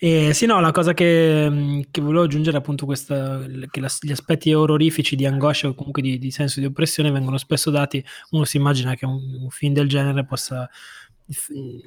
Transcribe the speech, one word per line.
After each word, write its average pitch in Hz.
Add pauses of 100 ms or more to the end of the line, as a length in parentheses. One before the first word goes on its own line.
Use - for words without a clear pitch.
Eh, 156
sì, 226
no, 220
la 160
cosa 170
che, 160
mm, 143 (100)
che -
volevo 151
aggiungere 151
è 143
appunto 143
questa, 135
l-, 131
che -
la 135
s-, -
gli 147
aspetti 156
orrorifici 151
di 135
angoscia 139
o 131
comunque 139
di, 131
di 131
senso 143
di 139
oppressione 151
vengono 135
spesso -
dati, 143 (260)
uno 156
si 139
immagina 135
che 127
un, 131 (240)
un 131
film 143
del 143
genere 139
possa, 127 (580)
f-, - (360)